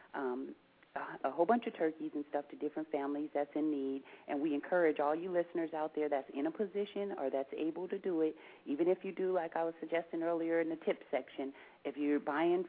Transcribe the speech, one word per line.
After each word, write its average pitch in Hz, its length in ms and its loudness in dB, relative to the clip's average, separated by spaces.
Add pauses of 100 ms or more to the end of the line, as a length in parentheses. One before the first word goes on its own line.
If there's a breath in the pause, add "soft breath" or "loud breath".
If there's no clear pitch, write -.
(140 loud breath)
um, 131 360 -2 (460)
a, 139 320 -4
a - 20 -2
whole 156 140 4
bunch 233 220 4
of 226 100 -6
turkeys 156 380 0
and 147 160 -4
stuff 147 200 -2
to 139 60 -16
different 147 340 -4
families 143 440 -2
that's 143 200 0
in 151 160 2
need. 135 320 0 (260 loud breath)
And 143 120 -2
we 151 140 2
encourage 156 460 4
all 147 140 4
you 175 160 -4
listeners 175 460 0
out 156 180 -2
there 151 140 0
that's 139 260 0
in 143 120 0
a 165 40 0
position 202 680 -4
or 135 100 2
that's 135 260 -2
able 160 320 -2
to 196 100 -4
do 180 240 0
it, 156 120 2 (300 loud breath)
even 147 240 2
if 185 140 4
you 190 100 -6
do, 185 220 0
like 170 220 0
I 165 80 2
was 165 160 -2
suggesting 165 420 -2
earlier 165 380 2
in 160 80 2
the 160 180 -4
tip 190 240 0
section, 135 420 -4 (320 loud breath)
if 135 120 -6
you're 147 240 4
buying 170 480 2